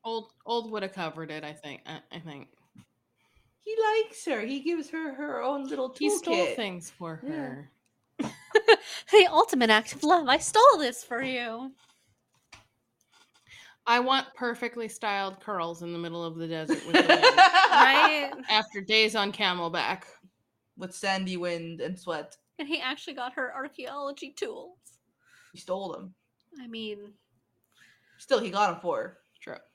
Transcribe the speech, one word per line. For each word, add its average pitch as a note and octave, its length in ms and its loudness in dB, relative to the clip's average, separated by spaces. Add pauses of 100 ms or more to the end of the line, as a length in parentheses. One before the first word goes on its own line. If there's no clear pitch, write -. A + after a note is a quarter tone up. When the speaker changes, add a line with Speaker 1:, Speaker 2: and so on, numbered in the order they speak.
Speaker 1:
Old, A3+ 280 -8 (140)
old A3+ 260 -4
woulda G3 180 -6
covered D#3+ 420 -10
it, D3+ 120 -10
I D3+ 100 -12
think. D3 320 -16
I, D#3 140 -14 (140)
I E3+ 60 -14
think. D3 300 -18 (1120)
Speaker 2:
He A4 140 -8 (260)
likes - 240 -8
her. B3 160 -2
He C4 200 -6
gives D#4+ 280 -4
her D#4+ 240 -8
her C#4+ 280 -8
own C#4 260 -4
little C4 300 -6
Speaker 1:
He G4+ 120 0
stole F4 260 -2
Speaker 2:
toolkit. - 200 -2
Speaker 1:
things F3+ 340 -8
for D#3+ 340 -12
Speaker 2:
Yeah. C#4 80 -10
Speaker 1:
her. D3 400 -10 (480)
Speaker 3:
<laughs> - 120 -6 (800)
The F#4+ 180 10
ultimate C#4+ 400 4
act G#3+ 240 4
of - 100 -8
love. D#4 240 4
"I C4+ 120 4
stole A4+ 400 6
this B3 240 -4
for A#3+ 180 -8
you." B3+ 500 -8 (2250)
Speaker 1:
I A#3+ 160 4
want C4 340 0
perfectly A#3 540 -6
styled G3 500 -6
curls E3+ 420 -6
in E3+ 120 -8
the E3+ 60 -8
middle E3+ 260 -8
of E3 100 -10
the E3 120 -8
desert D#3+ 380 -6
with E3 100 -2
the F4+ 120 6
Speaker 2:
<laughs> - 0 -
Speaker 1:
wind. F4 160 6 (480)
Speaker 3:
Right? C#4+ 600 6 (180)
Speaker 1:
After G#3+ 320 0
days G#3+ 340 2
on G3+ 160 -2
camelback. F3+ 720 -2 (720)
Speaker 2:
With F#3 160 -14
sandy F#3+ 440 -4
wind E3+ 440 -8
and F3 160 -8
sweat. D#3 380 -10 (240)
Speaker 3:
And D4 80 -10
he D#4 140 -6
actually C#4+ 340 -8
got B3+ 180 -10
her C4 220 -8
archaeology C#4 760 -12
tools. - 460 -12 (760)
Speaker 2:
He - 60 -20
stole F#3 340 -8
them. F#3 200 -16 (480)
Speaker 3:
I B3 60 -16
mean G#3 460 -12 (1080)
Speaker 2:
Still, B3 200 0
he G#3+ 120 -4
got G3+ 240 0
'em - 60 -18
for E3 200 -4
her. - 160 -10 (240)
Speaker 1:
True. - 140 -16 (200)